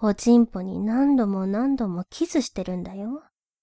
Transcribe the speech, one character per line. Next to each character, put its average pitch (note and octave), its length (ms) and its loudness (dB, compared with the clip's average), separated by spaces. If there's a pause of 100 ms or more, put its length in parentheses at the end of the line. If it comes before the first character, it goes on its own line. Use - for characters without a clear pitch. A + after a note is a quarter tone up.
お G#3+ 140 2
ち A#3+ 220 4
ん A#3 100 6
ぽ F#3 160 -8
に F#3 180 -6
何 B3+ 360 2
度 A#3 100 2
も F#3+ 200 -2
何 A#3+ 300 0
度 B3 100 -2
も F3+ 220 -4
キ - 180 -4
ス E4 140 -2
し A#3+ 80 -6
て F#3+ 160 -8
る F3+ 140 -6
ん F3 40 -8
だ F3+ 120 -12
よ。 A3+ 280 -10 (400)